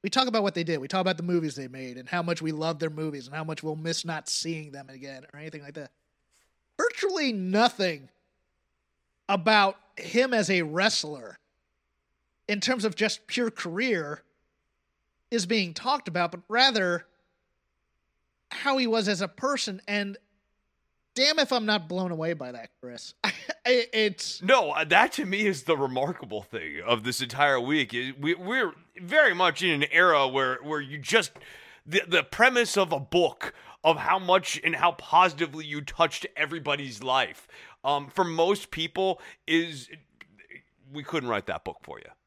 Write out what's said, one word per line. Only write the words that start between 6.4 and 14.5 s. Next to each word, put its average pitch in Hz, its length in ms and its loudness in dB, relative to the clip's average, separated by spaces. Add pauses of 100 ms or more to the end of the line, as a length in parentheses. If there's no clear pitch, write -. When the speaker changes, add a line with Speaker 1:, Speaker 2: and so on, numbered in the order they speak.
Speaker 1:
Virtually 370 540 0
nothing 185 760 0 (1200)
about 202 480 4 (200)
him 254 360 0
as 208 180 2
a 180 120 2
wrestler 151 760 -2 (1080)
in 208 140 -2
terms 240 240 -2
of 214 100 -2
just - 320 -2
pure 240 240 -2
career 175 720 -4 (1080)